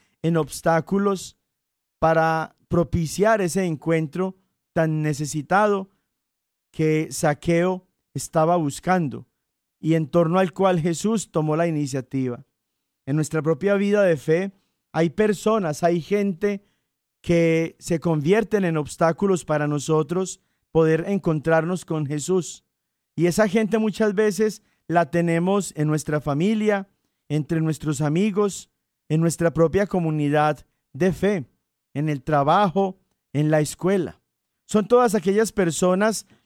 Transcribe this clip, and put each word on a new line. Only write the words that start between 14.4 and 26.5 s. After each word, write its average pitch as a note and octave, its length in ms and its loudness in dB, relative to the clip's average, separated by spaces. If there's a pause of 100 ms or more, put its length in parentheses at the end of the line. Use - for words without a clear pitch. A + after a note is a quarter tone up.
hay E3 200 0
personas, G#3 720 0
hay F3 180 2
gente G3+ 640 -2 (560)
que E3 580 2
se E3+ 200 -4
convierten F3+ 640 0
en E3 120 0
obstáculos E3 680 0
para D3+ 220 0
nosotros D#3 720 -2 (300)
poder D#3+ 360 2
encontrarnos E3 760 0
con D#3 200 -4
Jesús. D3+ 600 -4 (500)
Y D#3+ 120 0
esa G#3+ 200 2
gente G#3+ 300 0
muchas A3 380 0
veces G#3+ 480 -2 (240)
la E3+ 240 0
tenemos E3+ 640 0
en D3+ 100 0
nuestra D3+ 320 -2
familia, G3+ 720 -2 (400)